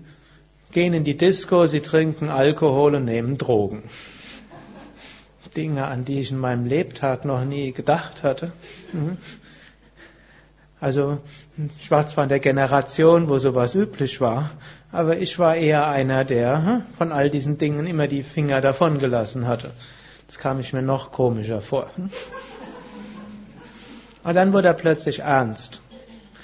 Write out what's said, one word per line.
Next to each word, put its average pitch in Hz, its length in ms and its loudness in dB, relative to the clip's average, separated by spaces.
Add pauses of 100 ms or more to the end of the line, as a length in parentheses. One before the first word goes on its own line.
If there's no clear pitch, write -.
(720)
gehen 175 200 2
in 160 120 0
die 143 120 0
Disco, 180 500 4
sie 151 140 2
trinken 156 480 0
Alkohol 143 680 4
und 131 120 0
nehmen 117 320 -2
Drogen.“ 107 440 0 (1700)
Dinge, 151 300 -4
an 127 200 -6
die 139 140 -4
ich 123 100 -4
in 131 80 -4
meinem 123 260 -2
Lebtag 135 600 -2
noch 131 180 -2
nie 139 280 -6
gedacht - 500 -2
hatte. 156 300 -2 (400)
Mhm. 170 260 -4 (1600)
Also, 139 360 0 (600)
ich - 140 -4
war 151 160 4
zwar 147 160 0
in 135 40 -2
der 135 120 2
Generation, 143 880 4
wo 139 100 4
sowas 123 380 2
üblich 190 440 -2
war, 131 300 0 (400)
aber 165 280 0
ich 185 200 -4
war 165 160 4
eher 151 320 2
einer, 135 380 2
der, 135 420 2
hm, 233 160 2 (160)
von 165 140 -2
all 143 180 2
diesen 147 260 -2
Dingen 147 300 -2
immer 156 220 0
die 139 160 -4
Finger 143 360 0
davon 156 380 2
gelassen 123 480 -2
hatte. 120 240 -4 (560)
Das - 120 -20
kam 135 200 -4
ich 123 140 -8
mir 131 100 -2
noch 135 300 -2
komischer 110 480 0
vor. - 280 -4 (2250)
Und 170 100 0
dann 190 180 4
wurde 185 160 6
er 165 60 6
plötzlich 156 460 0
ernst. 131 600 0 (640)